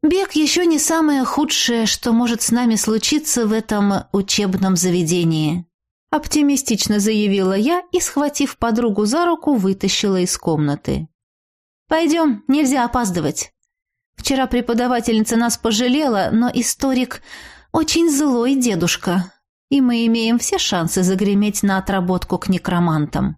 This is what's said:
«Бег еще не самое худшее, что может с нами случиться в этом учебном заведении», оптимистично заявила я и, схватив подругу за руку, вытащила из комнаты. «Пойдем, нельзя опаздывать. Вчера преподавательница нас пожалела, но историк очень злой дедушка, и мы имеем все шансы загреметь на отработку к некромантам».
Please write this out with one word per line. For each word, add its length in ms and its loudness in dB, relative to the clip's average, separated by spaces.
«Бег 300 0
еще 320 2
не 160 4
самое 440 2
худшее, 640 0
что 260 0
может 300 2
с 80 -2
нами 240 2
случиться 720 0
в 60 0
этом 580 -2
учебном 640 0
заведении», 920 0
оптимистично 880 0
заявила 560 0
я 380 0
и, 80 0
схватив 580 -2
подругу 460 0
за 200 0
руку, 300 0
вытащила 640 0
из 180 -2
комнаты. 720 -2
«Пойдем, 640 0
нельзя 360 2
опаздывать. 680 -4
Вчера 300 -2
преподавательница 920 0
нас 220 0
пожалела, 760 0
но 200 2
историк 680 -2
очень 380 2
злой 440 2
дедушка, 800 0
и 120 2
мы 260 2
имеем 320 2
все 200 -2
шансы 440 -2
загреметь 600 0
на 160 0
отработку 600 -2
к 100 -8
некромантам». 880 -2